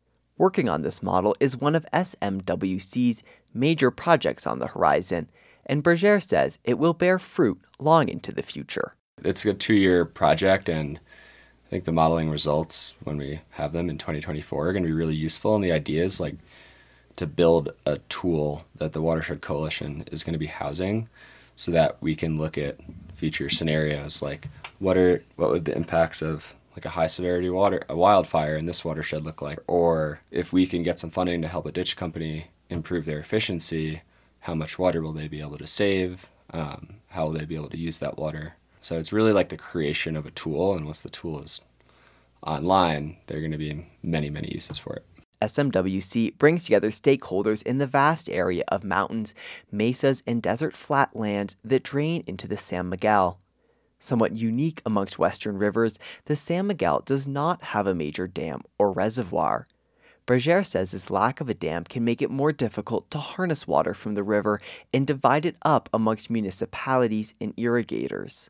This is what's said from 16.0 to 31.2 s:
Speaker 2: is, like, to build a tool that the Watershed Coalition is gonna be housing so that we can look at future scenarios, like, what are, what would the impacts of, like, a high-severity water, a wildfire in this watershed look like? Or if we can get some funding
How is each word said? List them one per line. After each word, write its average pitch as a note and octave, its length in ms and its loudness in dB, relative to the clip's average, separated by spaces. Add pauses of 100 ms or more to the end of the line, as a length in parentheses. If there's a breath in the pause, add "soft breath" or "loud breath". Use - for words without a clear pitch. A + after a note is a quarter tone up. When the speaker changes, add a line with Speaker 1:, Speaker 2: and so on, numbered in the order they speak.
Speaker 2:
is, F#2+ 160 0
like, D2 180 -4 (800 soft breath)
to F2+ 100 -4
build E2 480 4 (100)
a D2 140 0 (100)
tool D#2 560 -2 (120)
that D#2+ 180 -4
the D#2 80 -2
Watershed D#2+ 400 -2
Coalition D2 680 -6
is D#2+ 140 -6
gonna E2 140 -4
be D#2 80 -4
housing F#2 640 -4 (440 soft breath)
so - 160 -6
that D#2+ 300 4
we D#2+ 160 -2
can D#2+ 220 -2
look D#2 180 -2
at D2 220 -4 (360)
future D#2 360 -4
scenarios, D2+ 720 -2
like, C#2+ 260 -8 (300 loud breath)
what F#2 180 2
are, F2+ 260 6 (140)
what E2 140 2
would D#2+ 160 0
the - 100 -2
impacts - 460 0
of, D#2 320 -6 (200)
like, - 100 -16
a - 60 -8
high-severity F2+ 600 0
water, F#2+ 380 2
a D2+ 80 -4
wildfire E2 600 4
in D#2+ 100 -2
this F2 180 -6
watershed D#2 380 -4
look D#2+ 200 -8
like? D2 240 -8
Or E2 540 2 (100)
if E2+ 220 -4
we F#2 140 6
can F2+ 160 -2
get E2+ 160 0
some E2 120 -10
funding F2 320 0